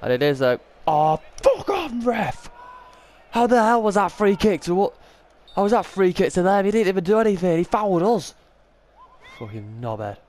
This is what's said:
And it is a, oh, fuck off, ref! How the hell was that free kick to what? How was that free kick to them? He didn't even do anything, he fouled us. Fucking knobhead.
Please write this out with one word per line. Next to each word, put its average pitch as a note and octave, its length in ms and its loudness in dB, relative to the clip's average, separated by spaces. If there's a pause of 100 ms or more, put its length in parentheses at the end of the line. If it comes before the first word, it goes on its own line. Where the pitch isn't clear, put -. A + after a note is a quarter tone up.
And A#2+ 120 -2
it B2 80 0
is C#3+ 200 0
a, B2 180 2 (280)
oh, D#3 320 0 (220)
fuck - 280 0
off, F4+ 220 -4 (120)
ref! A3+ 460 -4 (800)
How A#3+ 160 2
the A#3 140 4
hell A3+ 200 4
was G#3 140 0
that G3 160 2
free G3+ 240 2
kick G3+ 260 0
to F3 140 -2
what? F#3+ 200 0 (600)
How F#3+ 80 0
was G3+ 80 2
that A3 140 2
free F#3 280 0
kick F3+ 200 0
to F3+ 100 0
them? G3 220 2
He G3+ 60 0
didn't F#3 180 2
even F#3 140 -2
do G#3 160 2
anything, F#3 380 0
he F3 60 0
fouled G3 400 0
us. G#3 300 -2 (1040)
Fucking A2 420 -14
knobhead. G#2+ 360 -8 (120)